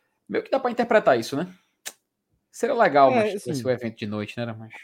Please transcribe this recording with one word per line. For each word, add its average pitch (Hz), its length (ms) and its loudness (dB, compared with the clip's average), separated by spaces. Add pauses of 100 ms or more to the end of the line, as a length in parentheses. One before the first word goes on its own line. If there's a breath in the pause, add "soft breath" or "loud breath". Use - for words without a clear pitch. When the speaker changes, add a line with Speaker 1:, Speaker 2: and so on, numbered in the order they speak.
(280)
Speaker 1:
meio - 160 -4
que - 60 -20
dá 269 100 0
pra 254 120 -4
interpretar 220 480 2
isso, 117 160 -6
né? 175 180 -6 (960)
Seria - 260 -4
legal, 143 360 6
Speaker 2:
É, - 40 4
Speaker 1:
mas, 214 200 2
Speaker 2:
assim, 196 160 -8
Speaker 1:
esse 131 160 -6
evento 117 300 -4
de 110 100 -8
noite, 104 300 -8
né, 120 80 -6
Ramacho? 110 380 -14